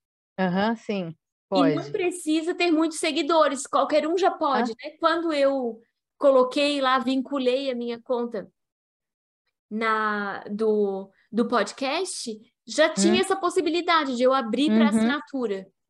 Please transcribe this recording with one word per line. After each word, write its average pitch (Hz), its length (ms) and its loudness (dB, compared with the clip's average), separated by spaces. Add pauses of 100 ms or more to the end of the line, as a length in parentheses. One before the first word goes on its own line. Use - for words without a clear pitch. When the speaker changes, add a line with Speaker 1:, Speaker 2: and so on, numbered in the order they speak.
(380)
Speaker 1:
Aham, 190 380 0
sim, 185 380 -6 (400)
Speaker 2:
E 190 80 4
não - 220 2
Speaker 1:
pode. - 80 -14
Speaker 2:
precisa 330 600 -2
ter 349 160 0
muitos 320 280 0
seguidores, 302 680 0
qualquer 285 420 0
um 349 100 0
já 349 120 2
pode, 262 420 -2
Speaker 1:
Ah. - 20 -8 (100)
Speaker 2:
né? 302 140 -12
Quando 330 340 0
eu 269 480 0 (380)
coloquei 277 640 4
lá, 262 180 2
vinculei 262 720 -2
a 247 40 -2
minha 233 260 -8
conta 233 500 -6 (1200)
na, 214 720 -2
do, 208 680 0 (200)
do 226 180 0
podcast, 262 840 -4 (360)
já 302 220 2
tinha 330 260 2
Speaker 1:
Hum. 370 60 4
Speaker 2:
essa 381 160 0
possibilidade 330 800 0
de 240 60 0
eu 254 100 4
abrir 262 380 0
pra 220 140 4
Speaker 1:
Uhum. 220 40 6
Speaker 2:
assinatura, 220 800 -2 (240)